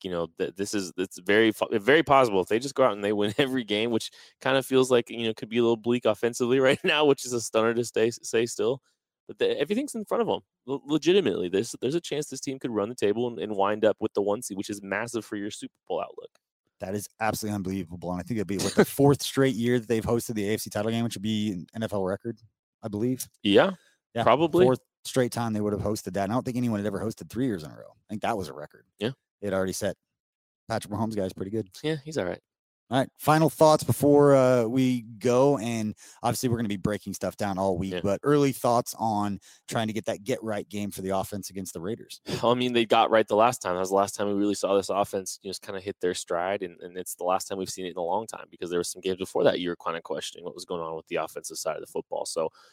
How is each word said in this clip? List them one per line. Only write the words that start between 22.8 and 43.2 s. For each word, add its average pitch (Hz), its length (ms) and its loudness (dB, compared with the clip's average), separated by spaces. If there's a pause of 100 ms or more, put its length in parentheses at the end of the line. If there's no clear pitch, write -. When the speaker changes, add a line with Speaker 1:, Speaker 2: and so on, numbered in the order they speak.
Speaker 2:
I 110 60 -10
believe. 117 400 -2 (160)
Speaker 1:
Yeah, 117 280 6 (440)
Speaker 2:
Yeah, 117 80 -2
Speaker 1:
probably. 151 420 6
Speaker 2:
fourth 127 140 4 (260)
straight 123 260 0
time 117 220 -4
they 107 80 -2
would 104 120 0
have 104 80 -2
hosted 104 320 -4
that. 98 100 0
And 98 80 -2
I 117 40 0
don't 127 80 0
think 123 140 -6
anyone 117 220 0
had 101 80 -2
ever 98 120 -4
hosted 95 300 -6
three 117 160 -4
years 98 180 -4
in 69 80 -14
a 57 40 -20
row. 57 160 -20
I - 180 -20
think 101 140 -8
that 107 140 -2
was 87 120 -8
a 67 40 -14
record. 73 320 -18 (140)
Speaker 1:
Yeah. 110 120 -2 (300)
Speaker 2:
It 101 120 -2
already 95 200 0
set. 95 220 -4 (720)
Patrick 107 260 -4
Mahomes 110 220 -2
guy 101 80 0
is 92 100 -4
pretty 98 180 -10
good. 110 180 -4 (140)
Speaker 1:
Yeah, 156 200 -2
he's 156 140 -10
all 101 80 -2
right. 90 140 -6 (500)
Speaker 2:
All 120 80 0
right, 135 200 0
final 156 320 6
thoughts 156 340 6
before, 143 500 6
uh, 127 300 6
we 127 380 2
go, 120 560 2
and 110 360 -4 (300)
obviously 120 240 -2
we're 117 80 0
gonna 117 140 -2
be 101 80 -2
breaking 101 360 -4
stuff 90 220 -4
down 101 220 -2
all 95 200 2
week, 95 140 -4
Speaker 1:
Yeah. 90 100 -4
Speaker 2:
but 98 220 0
early 143 300 2
thoughts 120 440 0
on 104 440 -2 (260)
trying 113 200 -2
to 110 60 -4
get 107 120 -6
that 101 180 -6
get-right 107 460 -6
game 104 220 -8
for - 100 -12
the 92 80 -4
offense 95 400 -4
against 92 240 -12
the 85 80 -10
Raiders? 104 440 -10
Speaker 1:
<sighs> - 160 -6
I 117 120 4
mean, 123 180 0
they 117 140 2
got 113 260 4
right 110 160 4